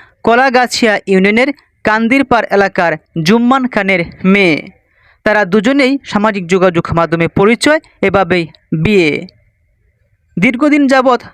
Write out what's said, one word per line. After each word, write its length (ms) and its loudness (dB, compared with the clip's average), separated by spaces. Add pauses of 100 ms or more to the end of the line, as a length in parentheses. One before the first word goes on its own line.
(240)
কলাগাছিয়া 840 0
ইউনিয়নের 460 2 (320)
কান্দিরপাড় 680 0
এলাকার 420 0 (300)
জুম্মান 440 2
খানের 380 -2 (200)
মেয়ে। 420 2 (580)
তারা 200 2
দুজনেই 600 0
সামাজিক 420 -2
যোগাযোগ 460 0
মাধ্যমে 360 -2
পরিচয়, 500 2 (240)
এভাবেই 440 0 (360)
বিয়ে। 440 0 (1120)
দীর্ঘদিন 480 0
যাবৎ 360 0 (120)